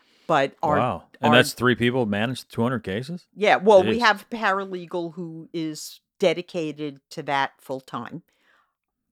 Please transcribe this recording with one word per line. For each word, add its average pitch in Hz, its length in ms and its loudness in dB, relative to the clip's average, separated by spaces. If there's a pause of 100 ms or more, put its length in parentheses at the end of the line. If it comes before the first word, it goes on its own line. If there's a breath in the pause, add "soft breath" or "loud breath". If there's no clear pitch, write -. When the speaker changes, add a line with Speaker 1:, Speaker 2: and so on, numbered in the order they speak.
(260 soft breath)
Speaker 1:
But 143 360 0
our, 151 160 2
Speaker 2:
Wow. 110 260 -2 (160)
And 113 120 2
Speaker 1:
our 120 60 8
Speaker 2:
that's - 140 4
three 123 220 2
people 120 320 0
manage 107 420 -4
two - 140 -6
hundred 123 200 -4
cases? 131 520 -8
Speaker 1:
Yeah, 185 220 4
well, 190 280 8
we 220 140 0
Speaker 2:
Jeez. - 20 -2
Speaker 1:
have 208 300 2
a - 40 -8
paralegal 185 800 -4
who 165 380 -12
is 156 480 -10 (180)
dedicated 156 840 -4 (100)
to 160 140 -12
that 139 360 -2
full 131 200 -10
time. 143 420 -12 (880)